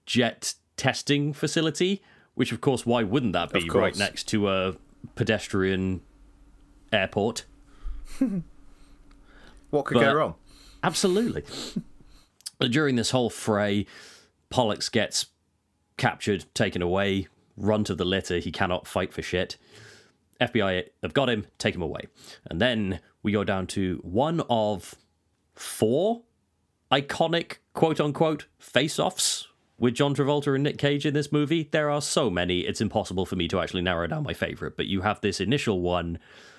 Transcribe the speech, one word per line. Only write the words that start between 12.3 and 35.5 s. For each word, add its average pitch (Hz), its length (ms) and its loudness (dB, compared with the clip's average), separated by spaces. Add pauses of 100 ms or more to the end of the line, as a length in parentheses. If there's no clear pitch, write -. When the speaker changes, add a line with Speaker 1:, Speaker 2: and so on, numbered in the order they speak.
Speaker 1:
During 131 360 2
this 110 160 0
whole 123 180 2
fray, 104 560 2 (640)
Pollux 113 400 0
gets - 380 0 (680)
captured, 101 560 -2
taken 95 300 0
away, 98 460 0 (280)
run 104 280 2
to 98 100 -2
the 90 100 -2
litter. 92 320 0
He 85 160 -4
cannot 90 340 -2
fight - 280 -4
for - 80 -6
shit. - 340 -4 (840)
F 123 120 -2
B 113 80 2
I 92 240 0 (180)
have - 120 -4
got 131 160 2
him, 110 160 -2 (100)
take - 180 -2
him 90 60 -6
away. 76 220 -6 (480)
And 82 100 -2
then 107 400 0 (220)
we 107 100 0
go 101 120 2
down 95 240 -2
to 92 340 -2
one 143 480 -2
of 180 440 0 (600)
four 175 680 0 (680)
iconic, 160 640 0 (180)
quote-unquote, 156 720 2 (140)
face-offs - 880 0 (300)
with 120 160 2
John 143 200 2
Travolta 143 400 2
and 139 100 2
Nick - 120 -2
Cage 143 300 0
in 143 80 0
this 147 180 -2
movie. 151 400 2
There 151 160 2
are 147 140 0
so 143 260 0
many, 90 320 2
it's - 220 -2
impossible 95 420 0
for 98 120 -4
me 82 120 0
to 95 100 0
actually 87 220 -2
narrow 87 260 0
down 80 180 -4
my 82 100 -4
favourite. - 420 -6
But - 80 -2
you 95 160 -2
have 101 220 -2
this 101 180 0
initial 104 400 0